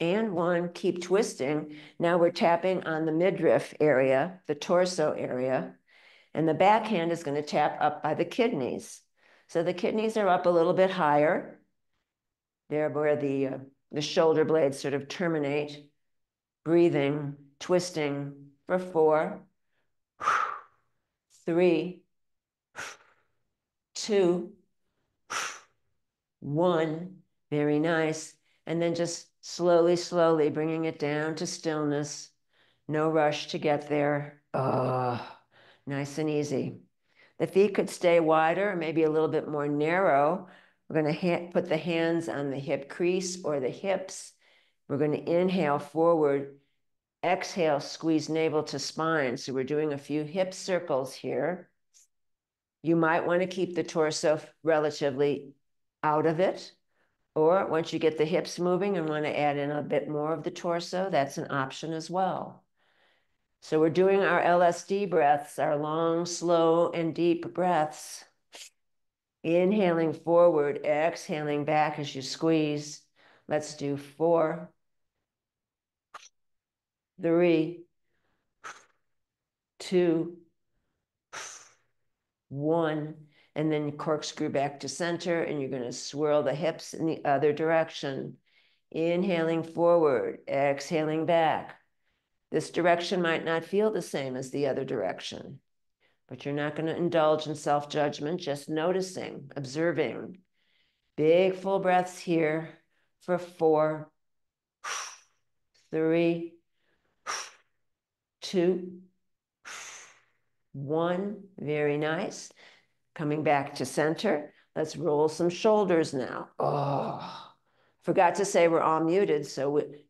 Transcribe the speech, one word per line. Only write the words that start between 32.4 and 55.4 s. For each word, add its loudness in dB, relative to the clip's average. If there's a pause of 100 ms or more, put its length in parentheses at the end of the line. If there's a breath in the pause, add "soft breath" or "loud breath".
No 0
rush 2
to -6
get 0
there. -2 (100)
Oh, -2 (640 loud breath)
nice -6
and -2
easy. -2 (580 soft breath)
The 0
feet 4
could 0
stay 4
wider, 4
maybe 0
a 4
little 2
bit -2
more -4
narrow. 2 (400 loud breath)
We're 0
gonna 0
ha-, -2
put 0
the 0
hands -2
on -4
the -6
hip -6
crease -2
or -2
the -2
hips. -6 (560 soft breath)
We're -2
gonna 0
inhale 0
forward, 0 (680)
exhale, 0
squeeze -2
navel 0
to -8
spine. -2
So -8
we're -2
doing -2
a -6
few -4
hip -4
circles -2
here. -4 (1160)
You 2
might 2
wanna 0
keep -4
the -2
torso 0 (220)
relatively 0 (500)